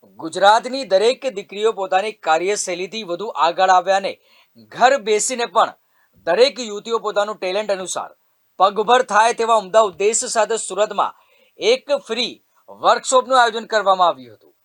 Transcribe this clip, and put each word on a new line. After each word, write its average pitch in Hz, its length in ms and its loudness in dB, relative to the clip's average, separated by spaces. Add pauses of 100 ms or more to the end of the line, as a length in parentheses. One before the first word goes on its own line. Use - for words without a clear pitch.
ગુજરાતની 214 800 2
દરેક 220 500 0
દીકરીઓ 208 380 -4
પોતાની 190 400 -2
કાર્યશૈલીથી 185 880 -4
વધુ 175 240 -8
આગળ 170 440 0
આવે 180 220 4
અને 190 260 -2 (380)
ઘર 208 420 2
બેસીને 220 480 -2
પણ 185 260 0 (520)
દરેક 208 360 2
યુવતીઓ 220 380 -8
પોતાનું 202 400 -4
ટેલેન્ટ 202 320 -4
અનુસાર 175 460 -8 (420)
પગભર 208 440 2
થાય 220 300 2
તેવા 226 220 0
ઉમદા 196 260 2
ઉદ્દેશ 202 440 -2
સાથે 220 320 -2
સુરતમાં 185 580 -4 (440)
એક 254 340 0 (160)
ફ્રી 220 340 -6 (260)
વર્કશોપનું 240 760 2
આયોજન 226 220 -2
કરવામાં 190 440 2
આવ્યું 127 260 -6
હતું. - 200 -20 (100)